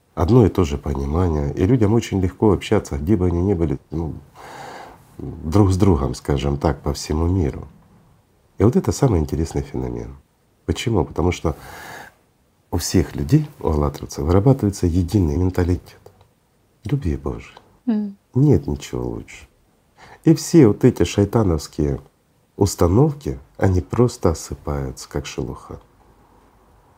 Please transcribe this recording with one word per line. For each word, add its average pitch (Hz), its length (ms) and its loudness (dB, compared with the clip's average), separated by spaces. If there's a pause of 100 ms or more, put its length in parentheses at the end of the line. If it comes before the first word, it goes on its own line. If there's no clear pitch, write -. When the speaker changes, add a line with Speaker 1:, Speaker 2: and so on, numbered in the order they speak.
(180)
Speaker 1:
Одно 101 280 4
и 82 40 4
то 92 140 0
же 71 160 -2
понимание, 71 760 -2
и 87 140 0
людям 110 260 2
очень 110 260 -2
легко 92 320 2
общаться, - 460 -2
где 80 180 0
бы 90 120 2
они 87 160 0
ни 101 100 0
были, 78 240 -2 (140)
ну, 78 220 -6 (1040)
друг 80 520 2
с 92 60 2
другом, 76 380 2
скажем 71 420 -2
так, 73 240 -2
по 76 120 -4
всему 80 340 -2
миру. 90 400 -2 (880)
И 92 60 2
вот 123 120 4
это 165 160 0
самый 107 280 2
интересный 73 420 -2
феномен. 62 540 -8 (500)
Почему? 92 400 -2
Потому 87 260 -2
что - 240 -4 (1160)
у 90 60 -2
всех 82 380 -2
людей, 104 320 0 (120)
у - 100 -8
аллатровцев, 71 560 -2
вырабатывается 101 600 2
единый 85 500 0
менталитет — 90 640 -2 (840)
любви 90 320 -4
Божией. 65 400 -10 (300)
Speaker 2:
М. 208 320 -4 (160)
Speaker 1:
Нет 131 320 4
ничего 71 420 -6
лучше. - 400 -12 (760)
И 160 100 6
все 143 340 6
вот 101 160 2
эти 123 200 4
шайтановские 85 960 0 (560)
установки, 98 840 2 (200)
они 92 240 2
просто - 500 0
осыпаются, 69 760 -8
как 73 200 -8
шелуха. - 520 -12 (1200)